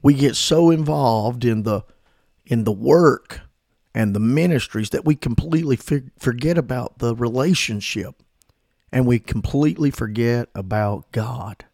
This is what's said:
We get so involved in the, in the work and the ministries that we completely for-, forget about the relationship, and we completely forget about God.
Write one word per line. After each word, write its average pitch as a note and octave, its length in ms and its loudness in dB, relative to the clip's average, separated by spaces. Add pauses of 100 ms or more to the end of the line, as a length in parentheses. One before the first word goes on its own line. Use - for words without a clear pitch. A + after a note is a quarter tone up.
We C#3+ 140 6
get C3+ 220 2
so E3 340 4
involved B2 720 0
in A2 200 0
the, G#2 180 -2 (640)
in A#2 160 0
the G#2+ 100 -2
work C#3+ 680 2 (520)
and G#2+ 220 0
the G#2 60 0
ministries B2+ 680 0
that - 140 -6
we D3+ 120 4
completely D#3 580 0
for-, C#3 300 -4 (160)
forget C3 360 -2
about B2+ 440 -6
the A#2 160 -2
relationship, A#2 1040 -2 (680)
and B2+ 160 2
we A#2+ 100 4
completely C#3+ 720 0
forget A#2 640 -2
about G2+ 560 -4
God. A2+ 640 -8